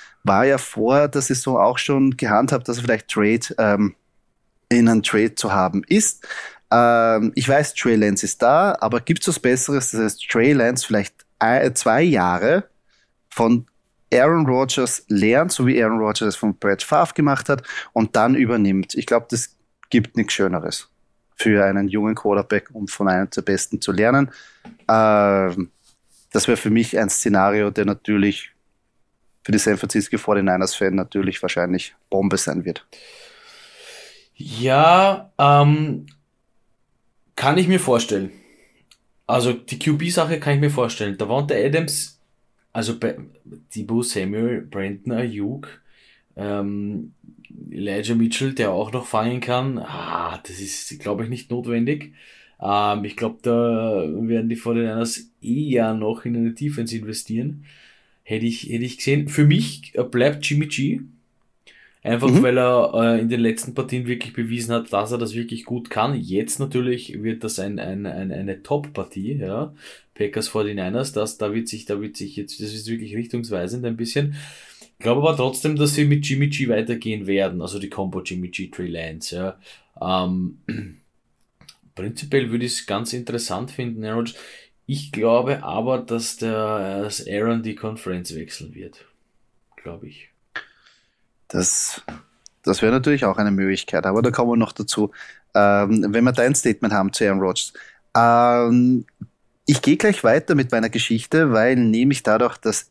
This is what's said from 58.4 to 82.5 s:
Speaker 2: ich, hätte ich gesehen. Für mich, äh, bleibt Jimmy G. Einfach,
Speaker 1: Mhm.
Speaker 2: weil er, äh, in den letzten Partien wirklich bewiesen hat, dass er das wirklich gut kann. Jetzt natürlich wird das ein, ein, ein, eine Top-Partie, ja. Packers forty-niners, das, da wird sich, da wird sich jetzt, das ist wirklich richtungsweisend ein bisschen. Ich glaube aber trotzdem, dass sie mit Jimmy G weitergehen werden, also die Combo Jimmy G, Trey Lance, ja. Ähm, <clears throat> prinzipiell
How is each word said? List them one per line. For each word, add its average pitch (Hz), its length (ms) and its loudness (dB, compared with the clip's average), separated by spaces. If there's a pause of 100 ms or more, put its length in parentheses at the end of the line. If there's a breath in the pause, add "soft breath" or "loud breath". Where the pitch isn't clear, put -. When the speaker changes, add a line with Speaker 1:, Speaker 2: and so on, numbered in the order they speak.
Speaker 2:
ich, 117 220 -4
hätte 117 160 -4
ich 123 140 -10
gesehen. 147 300 0
Für 151 160 2
mich, - 500 2
äh, 123 100 0
bleibt 127 440 0
Jimmy 147 180 0
G. - 340 -4 (1040 soft breath)
Einfach, 120 260 0
Speaker 1:
Mhm. 131 120 6
Speaker 2:
weil 127 160 4
er, 123 360 4
äh, 117 260 4
in 113 80 0
den 120 120 -2
letzten 117 340 -2
Partien 127 320 -4
wirklich 120 260 -6
bewiesen 117 400 -6
hat, 117 200 -4
dass 107 180 -2
er 123 80 -2
das 110 160 -6
wirklich 117 300 -8
gut 120 260 -8
kann. 117 240 -2
Jetzt 98 460 -4
natürlich 123 640 -4
wird 110 200 -6
das 110 160 -6
ein, 101 220 -6
ein, 98 260 -8
ein, 95 240 -8
eine 98 320 -8
Top-Partie, 135 720 -6
ja. 120 400 -6 (400 loud breath)
Packers 107 340 -4
forty-niners, 104 640 -4
das, 107 260 -6
da 104 140 -4
wird 117 160 -4
sich, 107 180 -12
da 101 140 -6
wird 104 160 -12
sich 98 200 -12
jetzt, - 240 -12
das 107 120 -10
ist 107 160 -12
wirklich 110 280 -8
richtungsweisend 117 680 -6
ein 117 120 -6
bisschen. 143 400 -4 (440 loud breath)
Ich - 240 -20
glaube 120 160 2
aber 156 160 2
trotzdem, 151 400 -2
dass 147 180 2
sie 151 100 2
mit 143 220 2
Jimmy 139 220 0
G 139 200 -2
weitergehen 110 580 -2
werden, 95 360 0
also 90 160 -8
die 98 120 -10
Combo 92 320 -6
Jimmy 90 260 -8
G, 90 200 -8
Trey 90 200 -10
Lance, 82 460 -10
ja. 92 240 -8 (420 soft breath)
Ähm, 92 640 -2
<clears throat> 101 360 -12 (920)
prinzipiell 120 560 -4